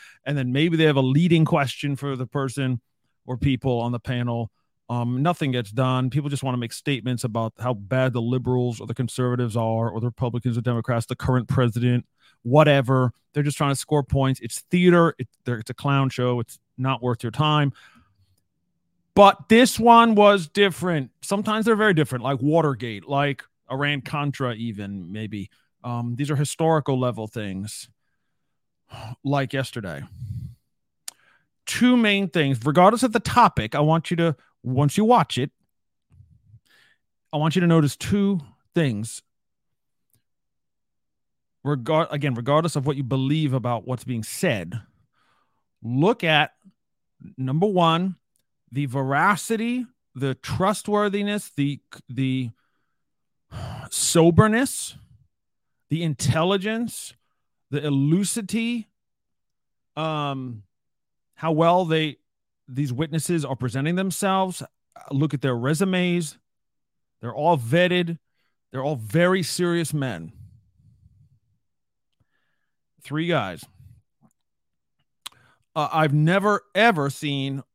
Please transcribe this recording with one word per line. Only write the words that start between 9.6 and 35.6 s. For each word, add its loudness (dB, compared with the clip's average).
or -6
the -2
Republicans -4
or -2
Democrats, -2
the -8
current 0
president, 0
whatever. 4
They're -2
just -4
trying 0
to -2
score 0
points. 0
It's -10
theater. 6
It, -10
they're, -4
it's -12
a -12
clown 0
show. -2
It's -10
not -4
worth -2
your -6
time. 2
But 6
this 6
one 6
was 6
different. 0
Sometimes -2
they're 4
very 4
different, 0
like -2
Watergate, 0
like -2
Iran-Contra -4
even, -10
maybe. -10
Um, -6
these -4
are -2
historical 0
level -4
things, -10
<sighs> -16
like -2
yesterday. -6
Two 4
main 2
things. 0
Regardless 6
of 2
the 2
topic, 2
I 0
want 2
you -2
to, 2
once 0
you 4
watch 4
it, -2